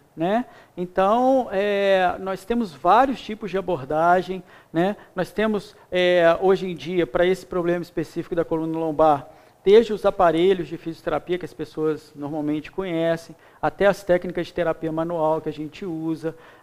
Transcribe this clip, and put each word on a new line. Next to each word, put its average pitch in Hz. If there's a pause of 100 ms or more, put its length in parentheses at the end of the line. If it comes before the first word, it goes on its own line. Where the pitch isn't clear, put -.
(160)
né? 202 (320)
Então, 220
é, 196
nós 190
temos 233
vários 220
tipos 208
de 175
abordagem, 175 (280)
né? 185 (200)
Nós 180
temos, 214 (160)
é, 180
hoje 190
em 180
dia, 165
pra 175
esse 185
problema 175
específico -
da 165
coluna 160
lombar, 156 (360)
desde 220
os 202
aparelhos 175
de 160
fisioterapia 165
que 175
as 151
pessoas 156
normalmente 147
conhecem, 165 (260)
até 175
as 190
técnicas 175
de -
terapia 160
manual 160
que 156
a -
gente 151
usa. 160 (260)